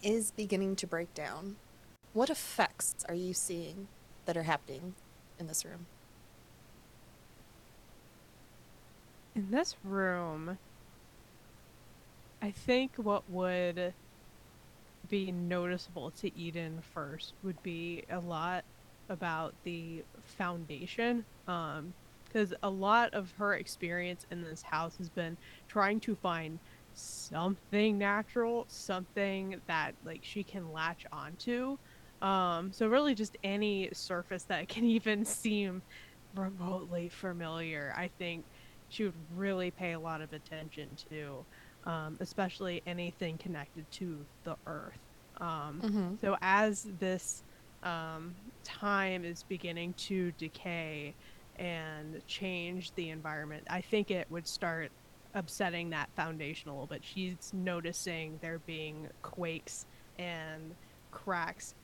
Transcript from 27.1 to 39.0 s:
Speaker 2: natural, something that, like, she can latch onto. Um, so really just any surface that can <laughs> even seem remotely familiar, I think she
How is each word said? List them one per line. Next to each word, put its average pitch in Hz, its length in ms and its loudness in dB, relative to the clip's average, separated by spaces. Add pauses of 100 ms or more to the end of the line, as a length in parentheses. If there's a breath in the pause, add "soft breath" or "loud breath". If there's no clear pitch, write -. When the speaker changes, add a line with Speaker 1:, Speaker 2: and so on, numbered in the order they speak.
Speaker 2:
natural, 226 680 4
something 190 1000 -2
that, 156 280 2 (100)
like, 160 200 -10
she 202 200 -4
can 170 280 -8
latch 160 400 -2
onto. 240 640 -2 (460 loud breath)
Um, 185 500 4
so 220 160 4
really 269 280 8
just 208 260 -2
any 202 500 2
surface 175 520 -2
that 180 240 0
can 226 160 2
<laughs> 226 140 10
even 214 260 4
seem 202 580 2 (540 loud breath)
remotely 185 720 -2
familiar, 165 880 -2
I 180 120 0
think 170 360 -4 (440 loud breath)
she - 160 0